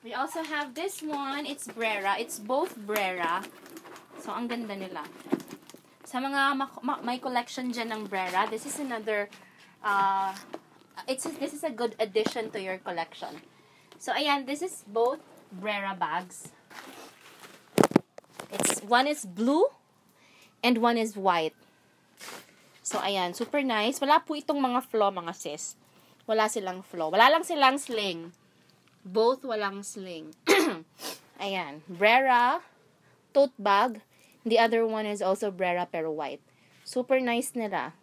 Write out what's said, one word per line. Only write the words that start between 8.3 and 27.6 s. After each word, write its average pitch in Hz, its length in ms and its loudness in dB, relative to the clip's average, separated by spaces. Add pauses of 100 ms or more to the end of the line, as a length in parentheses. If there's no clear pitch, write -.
this 220 160 -6
is 285 160 -8
another... 220 480 -2 (560)
Uh, 196 480 2 (720)
it's, 262 320 -4
this 277 160 -6
is 294 160 -12
a - 20 -2
good 233 300 -4
addition 220 560 -2
to - 80 -4
your 190 160 -6
collection. 165 640 -8 (560)
So, 220 160 -4
ayan, 277 320 0
this 294 160 -4
is - 240 -10
both 240 320 2 (320)
Brera 196 400 -4
bags. 175 560 -6 (2000)
It's, - 320 -2
one 240 240 4
is 294 240 -2
blue 262 400 2 (960)
and 233 160 4
one 233 160 4
is 220 160 -2
white. 180 400 2 (1300)
So, - 240 -4
ayan, 185 320 0
super 285 240 -2
nice. 240 400 0
Wala 294 240 4
po - 80 -8
itong 294 320 -2
mga 247 240 2
flaw, 202 240 2
mga 175 240 -8
sis. - 400 -10 (480)
Wala 220 240 2
silang 190 320 -4
flaw. 165 320 -4
Wala 220 160 10
lang 330 160 4
silang 277 320 4